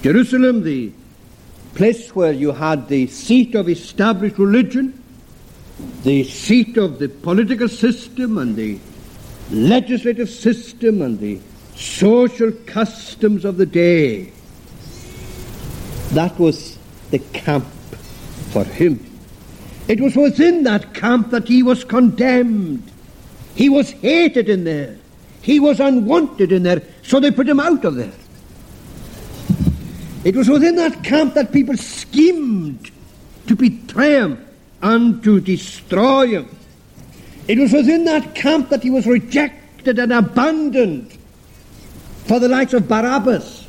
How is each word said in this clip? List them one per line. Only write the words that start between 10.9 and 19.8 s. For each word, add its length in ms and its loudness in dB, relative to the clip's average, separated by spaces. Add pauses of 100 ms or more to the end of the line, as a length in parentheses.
and 180 -4
the 180 -6 (380)
social 760 2 (160)
customs 800 -4
of 120 -4
the 100 2
day. 680 0 (1800)
That 280 -2
was 380 0 (340)
the 80 -2
camp 460 -4 (840)
for 140 -2
him. 400 -2 (800)